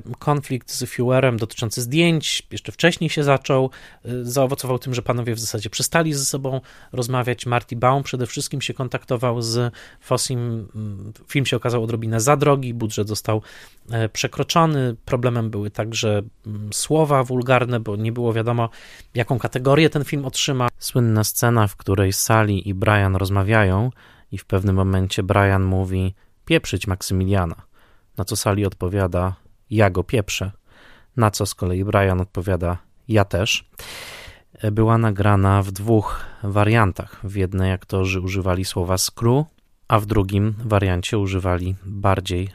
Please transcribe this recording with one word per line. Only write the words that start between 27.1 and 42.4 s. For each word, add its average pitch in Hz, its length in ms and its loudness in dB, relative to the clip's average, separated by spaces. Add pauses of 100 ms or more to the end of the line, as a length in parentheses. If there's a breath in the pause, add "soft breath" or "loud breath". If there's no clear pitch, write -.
Na 95 60 -4
co 104 100 -6
Sally 101 320 0
odpowiada: 92 680 -2 (340)
„Ja 107 200 4
go 90 140 -2
pieprzę”. 98 480 -4 (680 soft breath)
Na 110 140 4
co 104 140 -2
z - 100 -6
kolei 92 300 -2
Brian 98 360 2
odpowiada: 87 560 -2 (300)
„Ja 107 180 4
też”. - 440 -2 (1000 loud breath)
Była 110 260 4
nagrana 101 680 4
w 101 80 -8
dwóch 104 540 0 (180 loud breath)
wariantach. 104 800 2
W 98 120 -8
jednej 95 360 0
aktorzy 95 500 -2
używali 92 440 -2
słowa 92 320 -2
screw, 127 480 0 (420)
a 110 120 4
w 104 60 -6
drugim 104 480 0 (120)
wariancie 98 520 0
używali 92 580 0 (100)
bardziej 95 680 0